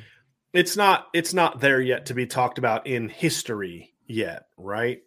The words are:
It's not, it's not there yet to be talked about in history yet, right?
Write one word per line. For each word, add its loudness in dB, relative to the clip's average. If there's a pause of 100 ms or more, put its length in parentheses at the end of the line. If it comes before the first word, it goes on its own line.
(540)
It's 2
not, 4
it's -2
not 2
there 4
yet 0
to -6
be -2
talked -2
about 0
in -4
history -6 (100)
yet, -6 (120)
right? -4